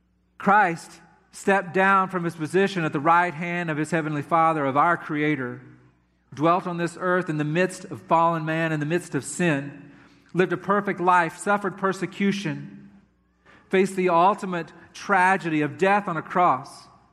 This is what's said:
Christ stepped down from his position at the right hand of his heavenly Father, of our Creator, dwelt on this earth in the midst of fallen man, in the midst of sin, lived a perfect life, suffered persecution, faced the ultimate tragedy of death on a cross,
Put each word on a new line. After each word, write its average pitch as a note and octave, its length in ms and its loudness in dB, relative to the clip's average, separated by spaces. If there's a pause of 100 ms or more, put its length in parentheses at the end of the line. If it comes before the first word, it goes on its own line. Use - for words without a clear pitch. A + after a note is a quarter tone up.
(380)
Christ G3 540 0 (400)
stepped G3 420 0
down F#3+ 360 4
from F#3 140 -4
his E3 120 -4
position F3 480 0
at D3+ 100 -2
the D3+ 60 -4
right E3 340 4
hand F3 360 -6
of D3+ 80 -4
his D3+ 140 -4
heavenly D3+ 300 -2
Father, D#3+ 440 2
of C3 120 0
our E3 180 4
Creator, D3 640 -4 (720)
dwelt E3+ 320 2
on F3 120 -6
this E3+ 220 -4
earth F3+ 300 0
in D#3 80 -4
the D3+ 60 -2
midst F3+ 420 -2
of A#2 180 -14
fallen E3 420 2
man, D#3+ 260 -2
in D#3 80 -2
the D3 60 -4
midst E3+ 280 -4
of C#3+ 100 -4
sin, C#3+ 680 -4 (420)
lived F3 200 0
a E3+ 40 -2
perfect G3 420 -2
life, F3 380 2
suffered G3+ 400 -2
persecution, F3+ 1120 -4 (800)
faced F#3+ 260 2
the F#3 140 0
ultimate F3+ 640 2 (220)
tragedy F3+ 680 2
of C#3 160 -2
death G3+ 300 2
on G3+ 100 -4
a - 40 -4
cross, D3+ 480 2 (420)